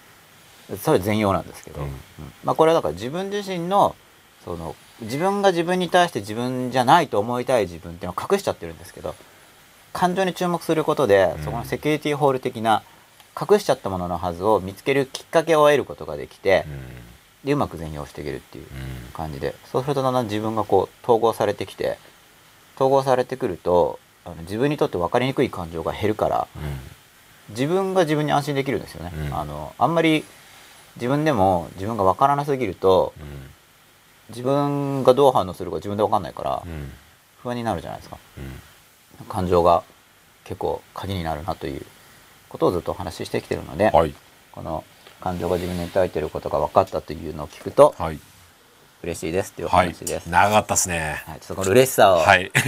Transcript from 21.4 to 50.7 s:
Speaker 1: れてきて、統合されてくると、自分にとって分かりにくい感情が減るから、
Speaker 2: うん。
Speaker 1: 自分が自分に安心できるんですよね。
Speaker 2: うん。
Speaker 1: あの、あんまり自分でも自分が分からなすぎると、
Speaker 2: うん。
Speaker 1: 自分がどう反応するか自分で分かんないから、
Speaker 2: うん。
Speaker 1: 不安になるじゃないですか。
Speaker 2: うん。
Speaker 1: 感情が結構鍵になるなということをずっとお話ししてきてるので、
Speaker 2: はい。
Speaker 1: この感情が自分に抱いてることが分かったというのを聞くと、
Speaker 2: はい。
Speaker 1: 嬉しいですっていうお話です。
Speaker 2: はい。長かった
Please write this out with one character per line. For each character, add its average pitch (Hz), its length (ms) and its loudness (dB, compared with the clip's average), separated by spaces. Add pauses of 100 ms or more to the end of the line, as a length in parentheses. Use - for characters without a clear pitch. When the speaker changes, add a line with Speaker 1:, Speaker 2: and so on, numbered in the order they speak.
Speaker 1:
れ 101 80 0
て 101 120 -8
き - 100 -18
て、 - 220 -4 (800)
統 135 140 2
合 135 140 4
さ 135 120 2
れ 123 100 2
て 127 120 -8
く 127 100 -4
る 87 100 -6
と、 87 420 2 (420)
自 85 160 -8
分 135 120 2
に 147 80 -4
と 147 100 0
っ - 20 -2
て - 80 -4
分 85 120 0
か 120 100 2
り 123 60 0
に 135 80 -2
く 147 100 0
い 104 60 0
感 87 220 -10
情 82 120 -6
が 80 80 -4
減 90 180 -2
る 107 60 0
か 78 140 0
ら、 - 260 -2
Speaker 2:
う - 40 -14
ん。 - 20 -10 (880)
Speaker 1:
自 117 180 -2
分 190 260 0
が 185 100 6
自 151 120 0
分 151 100 0
に 147 60 -2
安 143 140 2
心 147 100 -4
で 135 80 0
き 139 80 -4
る 107 60 0
ん - 40 -4
で - 60 -14
す - 80 -16
よ 80 80 -12
ね。 85 120 -8
Speaker 2:
う 76 140 -6
ん。 - 60 -6
Speaker 1:
あ 78 100 -4
の、 73 320 -10
あ - 80 2
ん 151 80 2
ま 170 80 4
り 160 220 4 (720)
自 120 120 -6
分 147 160 0
で 156 100 2
も 95 420 2
自 95 100 -8
分 113 120 -6
が 101 60 2
分 92 160 4
か 139 80 4
ら 143 80 2
な 143 100 -2
す 143 100 -2
ぎ 127 100 -4
る 92 100 -4
と、 92 440 4
Speaker 2:
う 80 40 -16
ん。 69 260 -14 (800)
Speaker 1:
自 113 140 -12
分 139 600 0
が 127 100 10
ど 135 160 6
う - 20 4
反 101 160 2
応 90 60 -8
す - 100 -10
る 87 80 -8
か 87 60 -4
自 80 100 -10
分 101 100 -4
で 107 60 2
分 101 80 2
か 107 80 2
ん 92 40 -8
な 69 60 -8
い - 40 -12
か - 100 -10
ら、 67 220 -4
Speaker 2:
う 85 40 -12
ん。 73 220 -10 (500)
Speaker 1:
不 123 80 -8
安 120 60 -4
に 120 80 -6
な 113 100 0
る 82 80 -6
じ 69 60 -10
ゃ 52 40 -8
な - 60 -10
い - 20 -14
で - 40 -20
す - 60 -20
か。 - 80 -18 (200)
Speaker 2:
う - 840 -18
ん。 - 40 -20
Speaker 1:
感 92 200 -4
情 87 160 6
が 85 200 6 (600)
結 - 160 -12
構 82 220 -4 (120)
鍵 95 200 -8
に 90 100 -4
な 80 120 -4
る 76 80 -8
な 87 120 -6
と - 120 -10
い 69 100 -8
う - 80 -14 (640)
こ - 80 -14
と 160 100 2
を 123 40 2
ず 87 80 0
っ - 20 -6
と - 100 -4
お - 20 0
話 90 220 -8
し - 100 -10
し - 40 -12
て 117 120 -2
き - 60 -14
て - 80 -2
る 82 80 -6
の 67 140 -12
で、 95 120 4
Speaker 2:
は 82 160 6
い。 - 80 -4 (380)
Speaker 1:
こ - 100 -16
の 80 220 -8 (380)
感 90 180 -4
情 87 100 -2
が 90 60 2
自 90 120 -2
分 90 100 -4
に 85 100 -4
抱 90 200 0
い - 20 -2
て - 100 -6
る 78 100 -4
こ 78 120 -8
と - 80 -8
が 71 100 0
分 76 140 -2
か 98 80 6
っ 92 60 4
た 82 140 -6
と - 120 -10
い 82 160 -10
う 78 60 -8
の 76 80 -8
を 76 40 -10
聞 - 160 -18
く 98 80 -8
と、 143 260 8
Speaker 2:
は 80 140 -4
い。 76 80 -10 (840)
Speaker 1:
嬉 85 180 -8
し 85 100 -6
い - 20 -6
で 92 120 0
す - 80 -14
っ - 20 -20
て - 80 -12
い 85 40 -6
う - 20 -4
お - 20 -6
話 87 300 2
で 80 200 -6
す。 85 100 -14
Speaker 2:
は 87 100 2
い。 101 100 6
長 - 20 -
か 107 80 6
っ 101 60 0
た - 80 -2